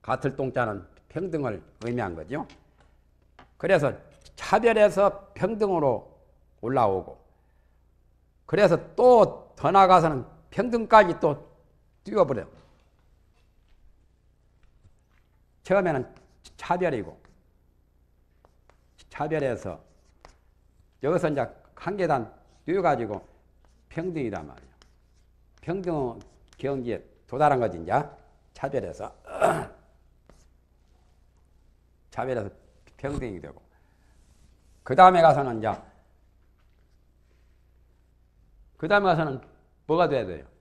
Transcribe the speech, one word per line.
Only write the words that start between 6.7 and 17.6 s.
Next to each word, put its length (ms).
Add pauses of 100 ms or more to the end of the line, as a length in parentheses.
그래서 320 (180)
또 480 (120)
더 140
나아가서는 560 (240)
평등까지 680
또 280 (540)
뛰어버려요. 460 (3250)
처음에는 500 (440)
차별이고, 600 (1900)